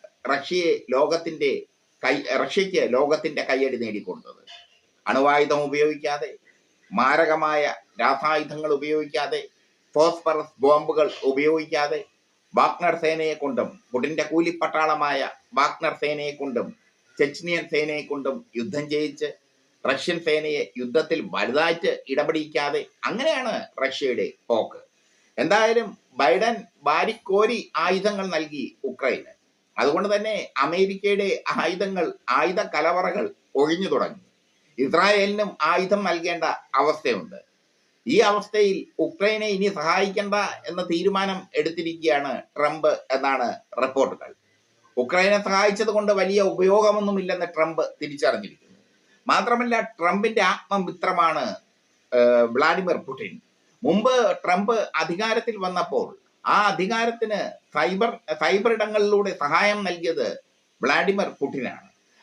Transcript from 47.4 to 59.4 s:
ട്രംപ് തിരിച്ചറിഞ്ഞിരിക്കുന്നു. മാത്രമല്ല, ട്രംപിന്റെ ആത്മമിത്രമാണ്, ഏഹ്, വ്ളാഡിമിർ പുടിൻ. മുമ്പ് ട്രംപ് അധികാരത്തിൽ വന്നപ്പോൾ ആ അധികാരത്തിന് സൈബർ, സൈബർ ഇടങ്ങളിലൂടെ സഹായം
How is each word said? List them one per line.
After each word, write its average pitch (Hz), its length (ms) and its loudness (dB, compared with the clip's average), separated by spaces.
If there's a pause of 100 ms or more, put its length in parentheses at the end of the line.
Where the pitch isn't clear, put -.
ട്രംപ് 160 360 -2 (200)
തിരിച്ചറിഞ്ഞിരിക്കുന്നു. 139 800 -4 (480)
മാത്രമല്ല, 233 540 0
ട്രംപിന്റെ 202 600 0
ആത്മമിത്രമാണ്, 175 1120 0 (580)
ഏഹ്, 120 300 6
വ്ളാഡിമിർ 160 540 2
പുടിൻ. - 440 -12 (420)
മുമ്പ് 226 600 4
ട്രംപ് 202 500 0
അധികാരത്തിൽ 214 640 -2
വന്നപ്പോൾ 180 600 -4 (260)
ആ 170 160 4
അധികാരത്തിന് 214 880 -2 (220)
സൈബർ, 190 440 0 (240)
സൈബർ 202 300 2
ഇടങ്ങളിലൂടെ 208 680 0
സഹായം 196 440 0